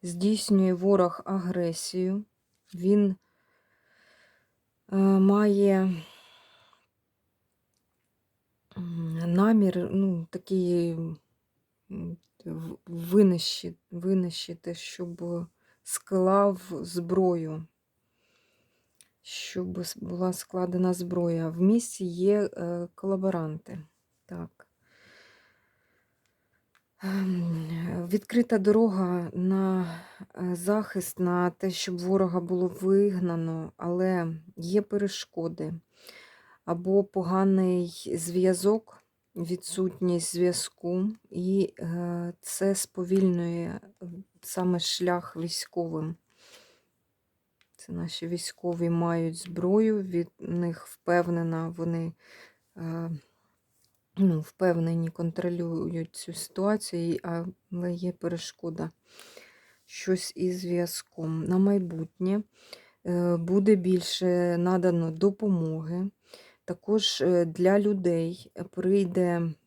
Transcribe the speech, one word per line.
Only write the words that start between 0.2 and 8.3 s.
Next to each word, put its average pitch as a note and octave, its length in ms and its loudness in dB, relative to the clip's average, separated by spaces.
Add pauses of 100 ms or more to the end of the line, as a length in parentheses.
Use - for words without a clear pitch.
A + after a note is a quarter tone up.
ворог F3+ 520 4
агресію. F#3 1000 -2 (480)
Він, F#3+ 420 4 (1800)
е, G3 40 -2
має, G3 1080 6 (2750)